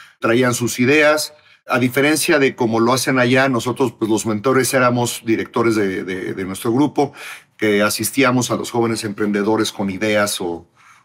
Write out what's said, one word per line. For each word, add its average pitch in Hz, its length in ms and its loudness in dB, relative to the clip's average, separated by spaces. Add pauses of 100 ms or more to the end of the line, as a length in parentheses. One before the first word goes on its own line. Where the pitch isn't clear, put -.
(200)
traían 123 320 2
sus 120 260 -4
ideas. 151 540 2 (380)
A 123 80 0
diferencia 147 600 2
de 135 160 2
como 113 260 0
lo 131 140 2
hacen 131 240 0
allá, 131 320 2
nosotros, 123 420 -2
pues, 107 180 -4
los 104 140 0
mentores 127 480 0
éramos 123 540 0
directores 110 500 0
de, 95 260 -2
de, 92 300 -8
de 95 140 -8
nuestro 95 260 -4
grupo, 143 400 0 (460)
que 107 240 2
asistíamos 123 680 0
a 110 60 0
los - 140 -8
jóvenes 113 340 -2
emprendedores 104 640 0
con 98 200 -6
ideas 104 500 -2
o, 85 260 -8 (380)